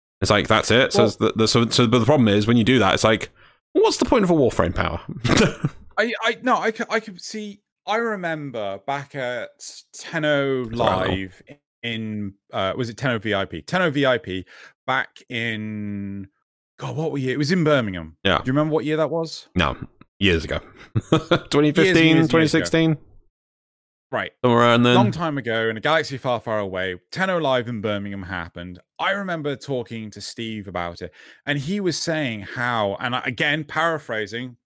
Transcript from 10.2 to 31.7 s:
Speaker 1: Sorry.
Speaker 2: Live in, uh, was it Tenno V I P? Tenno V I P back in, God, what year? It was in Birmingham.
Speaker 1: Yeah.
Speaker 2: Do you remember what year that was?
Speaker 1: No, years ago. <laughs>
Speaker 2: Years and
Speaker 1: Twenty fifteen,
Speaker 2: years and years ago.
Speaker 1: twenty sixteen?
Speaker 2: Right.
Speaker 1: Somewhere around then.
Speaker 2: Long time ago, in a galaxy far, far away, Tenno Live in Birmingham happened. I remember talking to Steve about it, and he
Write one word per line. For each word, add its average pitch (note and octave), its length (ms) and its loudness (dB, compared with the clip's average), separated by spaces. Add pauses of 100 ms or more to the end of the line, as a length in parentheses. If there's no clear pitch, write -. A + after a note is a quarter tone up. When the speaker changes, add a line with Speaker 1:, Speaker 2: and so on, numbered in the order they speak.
Speaker 1:
Sorry. F#2+ 420 0
Speaker 2:
Live F#2+ 240 -12 (420)
in, G#2+ 500 -6 (180)
uh, F#2+ 240 -2
was A#2+ 140 -4
it G#2+ 80 -12
Tenno B2 220 -2
V G#2 160 -4
I G2 100 -2
P? E2 160 -10
Tenno F3+ 300 -2
V C#3 160 0
I B2 100 4
P F#2 280 -8 (420)
back - 420 -4
in, G#2+ 960 -8 (520)
God, B2+ 180 -10
what D3 240 -4
year? B2+ 120 -2
It C3 40 -4
was D3 140 0
in F3+ 120 2
Birmingham. G2+ 600 0
Speaker 1:
Yeah. F#2 160 2
Speaker 2:
Do - 80 -4
you C3 60 0
remember D3+ 200 0
what C#3 120 0
year D3+ 120 -2
that D3+ 140 0
was? E3 440 -8
Speaker 1:
No, C#2 220 0 (420)
years F2 240 4
ago. - 160 -4 (260)
<laughs> - 260 -4
Speaker 2:
Years D#3 200 2
and - 200 0
Speaker 1:
Twenty D3 200 4
fifteen, F3 240 4
Speaker 2:
years - 20 6
and E3 80 8 (120)
years D#3+ 80 6
ago. - 60 0
Speaker 1:
twenty D#3+ 160 4
sixteen? D#3+ 500 2 (1120)
Speaker 2:
Right. G#2 200 -4 (120)
Speaker 1:
Somewhere A#2+ 180 6
around A#2+ 200 6
then. B2 140 6
Speaker 2:
Long A#2+ 160 6
time D#3+ 260 -4
ago, A2+ 320 -2
in A2 80 -4
a - 20 -10
galaxy D3 380 0
far, A#2+ 220 -2
far A2 180 -4
away, F#2 380 -4 (160)
Tenno F#3 280 -2
Live C3 280 0
in A#2 120 -6
Birmingham G2+ 440 -6
happened. F2 560 -10 (180)
I F3+ 140 -2
remember E3+ 440 -6
talking A#2 540 -8
to G2+ 100 -16
Steve A2 480 -10
about F2 360 -8
it, E2+ 100 -12 (320)
and C#3+ 140 -2
he F3+ 200 -4